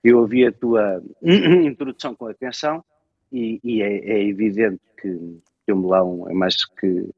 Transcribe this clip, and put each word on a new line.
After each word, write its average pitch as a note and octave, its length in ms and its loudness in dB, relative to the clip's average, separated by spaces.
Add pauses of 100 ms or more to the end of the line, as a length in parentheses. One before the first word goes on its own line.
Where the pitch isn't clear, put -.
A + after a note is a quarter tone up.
Eu A#2+ 160 8
ouvi A#2+ 280 4
a A#2 60 0
tua G#2 500 0 (100)
<clears throat> - 100 -20
introdução D#3+ 920 2
com A#2 120 -14
atenção C3+ 580 -8 (480)
e, A2+ 320 -4
e A#2 160 -2
é, G2+ 300 -4
é G#2+ 160 0
evidente G2+ 560 -2 (180)
que, E2+ 400 -10 (240)
que G#2+ 80 -2
o G2 40 2
Melão F#2 520 0
é F2 60 -8
mais F#2 320 -2
que F#2 520 -4